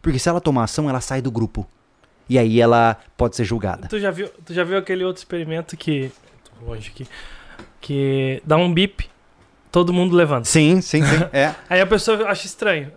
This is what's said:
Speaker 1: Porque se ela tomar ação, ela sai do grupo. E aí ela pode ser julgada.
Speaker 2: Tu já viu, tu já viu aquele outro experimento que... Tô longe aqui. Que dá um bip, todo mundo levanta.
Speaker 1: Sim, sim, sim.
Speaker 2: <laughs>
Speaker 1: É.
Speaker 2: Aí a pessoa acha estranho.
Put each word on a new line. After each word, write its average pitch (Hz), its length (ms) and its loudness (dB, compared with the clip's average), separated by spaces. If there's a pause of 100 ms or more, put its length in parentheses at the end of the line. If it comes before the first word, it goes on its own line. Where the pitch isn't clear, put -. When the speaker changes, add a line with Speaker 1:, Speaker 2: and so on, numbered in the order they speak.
Speaker 1:
Porque 143 160 0
se 175 120 0
ela 170 100 0
tomar 131 240 0
ação, 147 260 -2
ela 131 120 -2
sai 135 200 -6
do 127 80 -4
grupo. 110 380 -4 (600)
E 123 100 4
aí 113 220 4
ela 117 340 6 (220)
pode 120 180 -2
ser 120 80 -2
julgada. 101 460 -6
Speaker 2:
Tu 214 100 -4
já 202 100 -2
viu, 185 200 -8 (160)
tu 175 80 -16
já 180 100 -2
viu 185 140 -2
aquele 185 260 -4
outro 185 160 -6
experimento 165 560 -8
que... 139 340 -4 (480)
Tô 117 140 -14
longe 107 180 -12
aqui. 131 160 -16 (760)
Que 135 640 -2
dá 156 120 2
um 180 160 2
bip, 196 320 -2 (680)
todo 175 220 2
mundo 175 220 2
levanta. 147 300 2
Speaker 1:
Sim, 160 360 4
sim, 156 220 0
sim. 143 200 2
Speaker 2:
<laughs> 165 100 -4
Speaker 1:
É. 143 200 2 (160)
Speaker 2:
Aí 180 120 2
a 196 60 4
pessoa 214 400 0
acha 196 180 -4
estranho. 160 500 -4